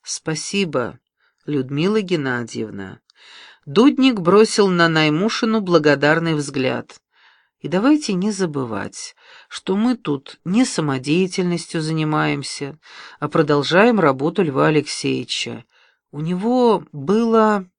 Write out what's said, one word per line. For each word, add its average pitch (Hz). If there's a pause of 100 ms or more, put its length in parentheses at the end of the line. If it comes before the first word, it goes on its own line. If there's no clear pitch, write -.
«Спасибо, 156 (480)
Людмила 151
Геннадьевна». 117 (680)
Дудник 247
бросил 202
на 175
Наймушину 175
благодарный 156
взгляд. 135 (600)
«И 143
давайте 233
не 190
забывать, 135 (320)
что -
мы 233
тут -
не 220
самодеятельностью 170
занимаемся, 151 (420)
а 147
продолжаем 160
работу 151
Льва 147
Алексеевича. 131 (460)
У 147
него 202
было 214 (120)